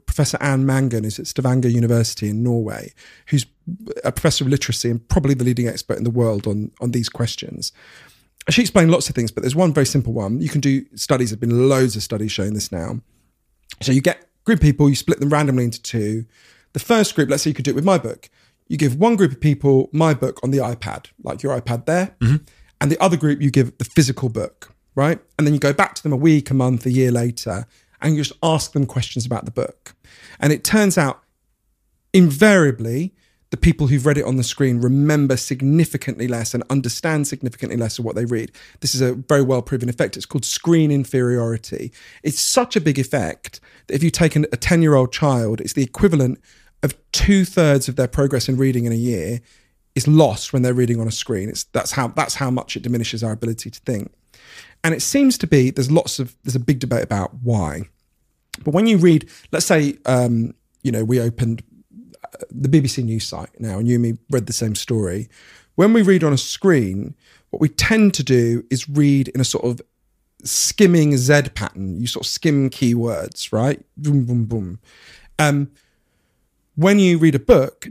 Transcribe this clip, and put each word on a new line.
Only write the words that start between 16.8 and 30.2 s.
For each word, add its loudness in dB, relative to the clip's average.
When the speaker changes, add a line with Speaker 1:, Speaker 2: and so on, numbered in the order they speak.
Speaker 1:
group, 2
let's 0
say -2
you -4
could -6
do 0
it -4
with -2
my 4
book. -8
You -6
give 0
one 4
group 2
of -10
people 2
my 2
book -4
on -2
the 0
iPad, -6
like -8
your -4
iPad -6
there, -2
Speaker 2:
Mm-hmm. 4
Speaker 1:
and -2
the -2
other 4
group 0
you 2
give 2
the -8
physical 0
book, -10
right? 0
And 2
then 4
you 0
go 2
back 0
to -12
them -2
a 0
week, 2
a 2
month, 0
a 0
year 2
later, -4
and 2
you -2
just -10
ask 0
them 0
questions -4
about -6
the -12
book. -8